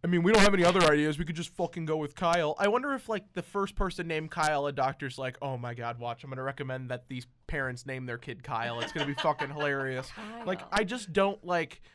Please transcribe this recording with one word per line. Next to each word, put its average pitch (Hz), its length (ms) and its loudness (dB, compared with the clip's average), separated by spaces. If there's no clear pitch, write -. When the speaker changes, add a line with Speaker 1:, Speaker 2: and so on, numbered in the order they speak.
Speaker 1:
I 170 40 0
mean, 175 160 4
we 196 80 6
don't 214 100 10
have 202 120 10
any 180 100 4
other 180 200 6
ideas. 151 360 4
We 170 60 -2
could 160 100 -6
just 170 200 -8
fucking 170 300 -4
go 156 120 0
with 151 180 -4
Kyle. 170 420 2
I 202 120 4
wonder 254 240 0
if, 254 160 -6
like, 208 240 -6
the 180 80 -4
first 196 340 -4
person 180 320 -2
named 160 240 -2
Kyle, 151 340 2
a 143 60 0
doctor's 135 460 -4
like, 127 240 -6
"Oh 135 160 -4
my 120 160 -6
God, 120 260 -6
watch. 117 240 -8
I'm - 60 -14
gonna 131 140 -8
recommend 131 460 -6
that 123 200 -8
these 127 180 -8
parents 127 380 -4
name 131 200 -8
their 120 120 -6
kid 120 260 -12
Kyle. 120 360 -4
It's 120 140 -6
gonna 147 140 -2
be 139 60 -2
fucking 147 360 0
Speaker 2:
<laughs> 147 60 -8
Speaker 1:
hilarious." 135 540 -2
Like, 185 140 -2
Speaker 2:
Kyle. - 120 -14
Speaker 1:
I 208 140 2
just 208 260 -6
don't, 196 340 2
like, 175 360 -2